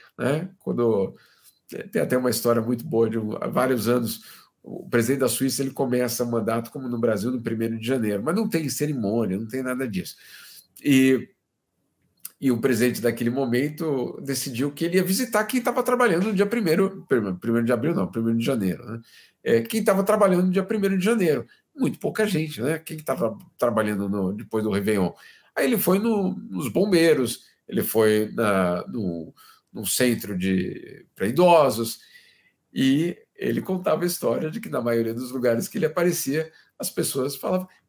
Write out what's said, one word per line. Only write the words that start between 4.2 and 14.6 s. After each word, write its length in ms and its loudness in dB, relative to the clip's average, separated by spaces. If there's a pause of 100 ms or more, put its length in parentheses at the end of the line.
o 260 -14
presidente 340 2
da 60 4
Suíça, 360 -2
ele 80 -4
começa 520 -2
mandato, 480 -2
como 160 -10
no 120 -4
Brasil, 320 0
no 100 -4
primeiro 380 -4
de 60 -10
janeiro, 380 -2
mas 120 -2
não 120 0
tem 220 -2
cerimônia, 680 -2
não 80 -8
tem 160 -6
nada 240 -4
disso. 280 -6 (680)
E, 440 4 (1120)
e 120 2
o 100 0
presidente 400 2
daquele 300 0
momento 920 -2
decidiu 480 -4